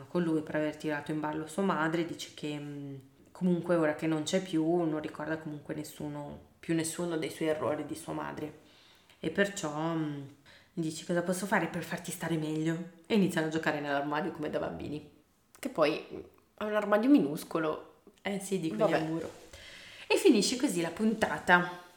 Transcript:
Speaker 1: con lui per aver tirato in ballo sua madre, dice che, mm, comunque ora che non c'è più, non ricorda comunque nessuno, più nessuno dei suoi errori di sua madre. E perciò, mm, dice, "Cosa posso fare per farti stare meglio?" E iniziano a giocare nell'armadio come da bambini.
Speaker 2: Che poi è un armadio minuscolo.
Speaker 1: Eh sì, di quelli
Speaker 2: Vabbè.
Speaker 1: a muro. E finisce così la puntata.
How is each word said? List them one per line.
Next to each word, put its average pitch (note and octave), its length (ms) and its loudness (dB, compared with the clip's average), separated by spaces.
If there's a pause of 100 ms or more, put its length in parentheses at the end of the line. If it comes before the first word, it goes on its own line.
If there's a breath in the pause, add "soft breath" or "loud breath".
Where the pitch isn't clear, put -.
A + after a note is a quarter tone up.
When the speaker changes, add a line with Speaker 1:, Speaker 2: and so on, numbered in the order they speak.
Speaker 1:
con F3 120 0
lui D#3+ 200 2
per D3+ 140 -6
aver D3+ 200 0
tirato D3 360 -4
in D#3 100 -2
ballo D#3 260 -4
sua - 160 -2
madre, D#3+ 420 2
dice - 280 -8
che, D3 260 -6
mm, C#3+ 360 -10 (360)
comunque F3 440 2
ora D#3 200 4
che D#3+ 120 -2
non D#3 160 2
c'è F#3 180 0
più, E3 420 2
non D#3 160 0
ricorda D#3 380 -6
comunque D3+ 380 -8
nessuno, D3 640 -10 (200)
più - 160 0
nessuno E3 420 -2
dei D#3+ 120 -2
suoi - 180 -4
errori D3+ 380 0
di D#3+ 100 -8
sua - 160 -12
madre. D3 480 -8 (600 soft breath)
E F3 100 -2
perciò, E3 420 -2
mm, D#3 500 -2 (520 soft breath)
dice, D#3+ 320 -6
"Cosa F3 160 0
posso F3+ 240 -2
fare F#3+ 220 2
per E3+ 140 -6
farti E3+ 300 -8
stare E3 240 -4
meglio?" D#3 540 -2 (160)
E A#3 100 0
iniziano E3+ 320 4
a - 20 -2
giocare D#3 300 0
nell'armadio D3 520 -2
come D3+ 180 -6
da D3+ 100 -2
bambini. D3+ 500 -8 (480)
Speaker 2:
Che - 120 -6
poi D#3 340 2 (520)
è - 100 -6
un G#3+ 100 0
armadio G#3 340 4
minuscolo. D#3+ 920 2 (200)
Speaker 1:
Eh G3 200 -2
sì, F#3+ 180 -2
di D#3+ 80 -2
quelli G#3+ 160 0
Speaker 2:
Vabbè. D#3+ 180 4
Speaker 1:
a D#3+ 60 -2
muro. D#3+ 240 -4 (760 loud breath)
E G#4+ 100 4
finisce C4 400 6
così G3 240 2
la E3 80 0
puntata. F3+ 800 4 (280)